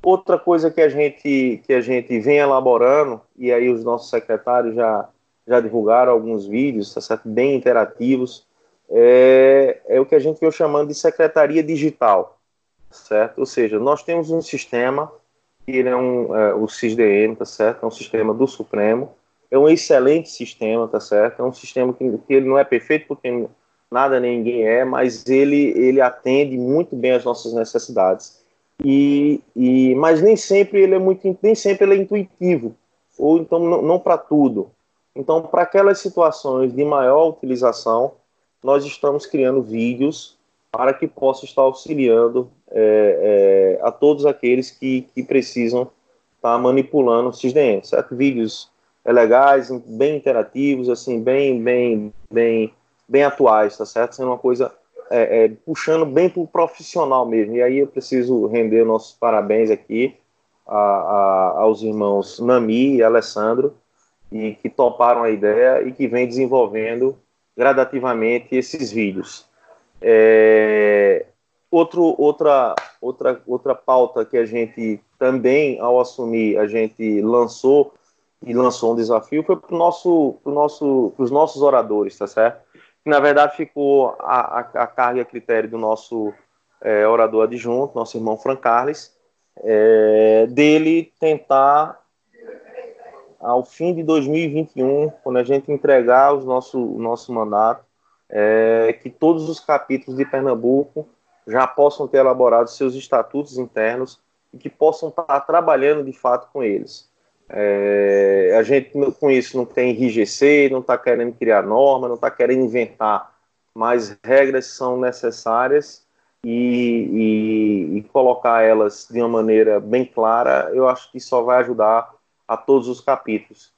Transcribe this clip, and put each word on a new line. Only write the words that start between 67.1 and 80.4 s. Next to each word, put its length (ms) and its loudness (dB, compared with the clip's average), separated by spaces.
gradativamente 1000 -2
esses 340 -6
vídeos. 560 -8
É, 1200 4
outro, 480 2
outra, 560 2
outra, 460 -4
outra 280 -4
pauta 500 0
que 120 -6
a 80 2
gente 560 -6
também, 640 0
ao 200 2
assumir, 580 -2
a 80 0
gente 560 -4
lançou 720 2
e 80 -12
lançou 400 0
um 40 -2
desafio, 480 -4
foi 120 -2
pro 200 -12
nosso, 640 0